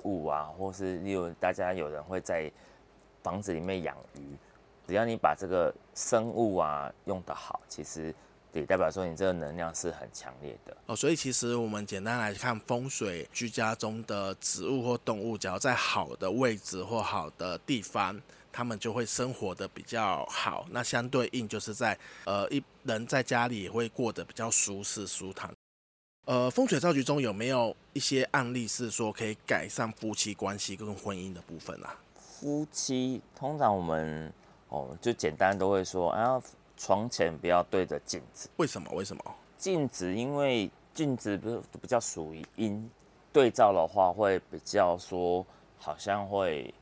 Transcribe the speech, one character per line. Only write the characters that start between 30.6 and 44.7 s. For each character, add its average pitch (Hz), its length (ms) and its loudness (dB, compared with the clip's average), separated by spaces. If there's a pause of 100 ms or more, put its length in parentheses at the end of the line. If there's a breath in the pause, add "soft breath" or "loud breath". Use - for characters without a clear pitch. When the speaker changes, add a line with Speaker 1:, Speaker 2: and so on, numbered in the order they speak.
Speaker 2:
跟 104 180 -6
婚 98 220 -4
姻 92 160 -8
的 85 80 -12
部 82 180 -12
分 - 240 -10
啊？ - 100 -10 (220)
Speaker 1:
夫 147 560 -4
妻， 127 500 0 (140)
通 143 240 -4
常 110 160 6
我 95 60 2
们， 80 500 -2 (380 loud breath)
哦， 69 320 -6
就 120 100 2
简 78 240 -2
单 95 220 4
都 95 140 2
会 95 120 4
说， 87 280 0
啊， 127 300 2 (360)
床 104 320 2
前 82 280 2
不 73 100 -4
要 87 160 6
对 92 220 2
着 76 160 -2
镜 85 200 -6 (120)
子。 - 240 -14
Speaker 2:
为 156 100 2
什 101 140 -6
么？ - 120 -12
为 95 120 -2
什 95 100 -8
么？ - 200 -12 (220)
Speaker 1:
镜 165 300 0
子， 92 260 -4
因 123 220 -2
为 131 340 2 (240)
镜 143 220 0
子 104 220 0
不 107 120 -4
是 117 120 -2 (200)
比 - 60 -12
较 123 120 4
属 80 340 -4
于 80 120 -12 (100)
阴， 107 340 -2 (420)
对 135 180 8
照 107 220 8
的 85 160 6
话 92 240 6
会 98 260 4 (140)
比 80 80 -8
较 90 380 4